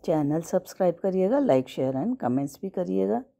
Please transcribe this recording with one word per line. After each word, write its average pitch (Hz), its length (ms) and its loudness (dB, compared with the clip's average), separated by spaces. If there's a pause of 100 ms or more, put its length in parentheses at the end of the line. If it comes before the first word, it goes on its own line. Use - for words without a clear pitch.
चैनल 156 360 0
सब्सक्राइब 180 540 0
करिएगा, 190 440 0
like, 135 280 4
share 135 280 -2
and 208 220 -2
comments 131 440 -4
भी 190 100 -6
करिएगा। 190 540 -2 (160)